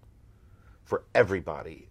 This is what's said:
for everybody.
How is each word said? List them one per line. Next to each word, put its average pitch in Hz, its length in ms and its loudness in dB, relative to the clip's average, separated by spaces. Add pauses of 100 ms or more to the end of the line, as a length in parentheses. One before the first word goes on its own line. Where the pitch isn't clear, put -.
(840)
for - 200 -4 (120)
everybody. 85 760 0